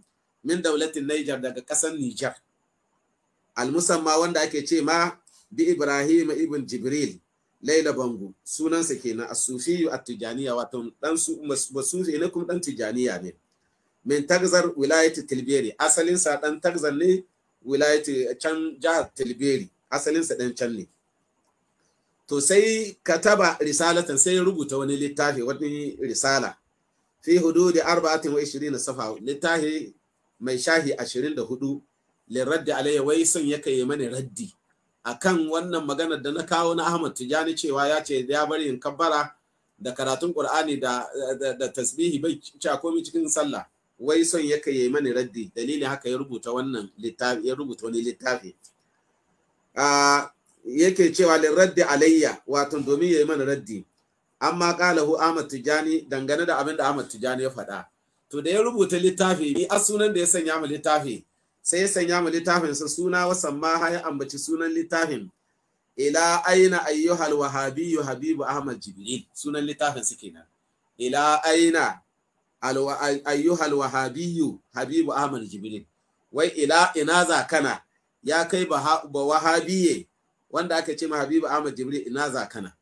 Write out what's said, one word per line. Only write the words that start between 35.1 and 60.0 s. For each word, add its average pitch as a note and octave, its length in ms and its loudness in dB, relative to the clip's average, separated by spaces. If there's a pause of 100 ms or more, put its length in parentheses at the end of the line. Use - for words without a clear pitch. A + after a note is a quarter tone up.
wannan E3 380 -2
maganar D3 360 -2
da C#3 80 -6
na E3 140 -4
kawo E3+ 300 2
na E3 120 -2
Ahmad E3 300 -2
Tijani D#3 400 -2
cewa C#3+ 320 0
ya D3+ 160 0
ce C3+ 240 -2
ya D3 180 2
bari D#3 220 -2
in C3 100 -4
kabbara D3 540 -2 (480)
da B2 120 -6
karatun C3 420 -2
Qur'ani D3 420 0
da, B2 320 -2 (320)
da, C3+ 160 -2
da B2+ 160 -4
tasbihi C#3+ 480 -2
bai D3+ 160 -2
ci - 160 -20 (280)
komai E3 220 -2
cikin E3 260 -4
sallah. D3 360 -2 (340)
Wai D3+ 260 2
son E3 200 0
ya D3 160 0
kai C3 280 0
mani C#3 240 0
raddi, A#2 440 -4
dalilin C#3 320 -4
haka C3+ 200 -6
ya B2+ 100 -2
rubuta B2 340 -8
wannan B2 380 -6 (100)
littafi, A#2 480 -4
ya C3 60 0
rubuta C3 320 -8
wani A#2 160 -2
littafi. A#2+ 520 -4 (1200)
Ah, C#3+ 540 4 (360)
yake E3+ 460 4
cewa E3 260 6
lirraddi E3+ 440 4
alayya, C#3+ 640 4
wato C#3+ 340 -2
domin C#3+ 320 2
ya D#3+ 60 6
yi D3 60 4
mana D3 200 0
raddi. A2+ 400 -4 (560)
Amma E3+ 340 2
qalahu E3 460 2
Ahmad D#3+ 280 2
Tijani, D3+ 600 0
dangane C#3 380 -2
da D#3+ 120 0
abin D3 180 -2
da C#3 120 0
Ahmad C#3+ 200 -2
Tijani B2+ 340 -4
ya C3 80 -4
faɗa. G2+ 340 -10 (460)
To, C#3+ 120 -6
da D#3 80 -2
ya G#3 120 2
rubuta G#3 360 0
littafi, F3+ 560 2
ni - 140 0
a G3+ 120 2
sunan G#3 340 2